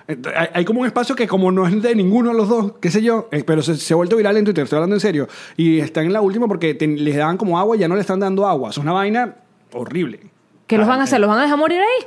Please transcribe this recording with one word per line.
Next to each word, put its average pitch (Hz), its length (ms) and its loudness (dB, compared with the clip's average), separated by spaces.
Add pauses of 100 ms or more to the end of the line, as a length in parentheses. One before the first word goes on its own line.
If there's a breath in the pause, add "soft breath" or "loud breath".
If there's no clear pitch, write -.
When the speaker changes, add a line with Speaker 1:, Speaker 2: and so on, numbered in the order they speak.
Speaker 1:
Ent-, 139 260 -8
hay, 165 200 0
hay 175 120 0
como 220 140 0
un 254 80 -2
espacio 240 260 -2
que 240 140 -2
como 185 240 2
no 185 160 2
es 202 140 0
de 233 120 2
ninguno 220 380 2
de 233 60 0
los 214 100 2
dos, 214 340 0
qué 175 80 -2
sé 202 140 0
yo, 226 300 0
eh, 143 120 -2
pero 160 160 2
se, 156 140 0
se 156 180 -2
ha 160 40 4
vuelto 175 180 2
viral 208 220 2
en 214 80 2
Twitter, 170 180 2
estoy 147 140 -2
hablando 175 180 0
en 202 60 0
serio. 156 260 0 (300 loud breath)
Y 160 220 4
están 156 260 -2
en 180 80 0
la 214 80 0
última 208 260 0
porque 170 260 -2
te-, 151 140 -2
les 147 300 0
daban 156 180 0
como 185 240 -2
agua 214 160 2
y 220 40 2
ya 165 100 2
no 175 60 0
le 208 60 0
están 190 200 -2
dando 196 260 0
agua. 139 220 -2
Es 104 80 -10
una 147 160 -2
vaina 208 420 0 (380)
horrible. 123 480 -6 (440)
Speaker 2:
¿Qué 220 120 0
los 214 100 4
Speaker 1:
Ah, 247 40 4
Speaker 2:
van 262 100 0
a - 20 0
hacer? 262 140 0
Speaker 1:
eh. - 20 2
Speaker 2:
¿Los 208 100 2
van 214 100 2
a 269 40 2
dejar 294 140 0
morir 320 220 0
ahí? 466 280 0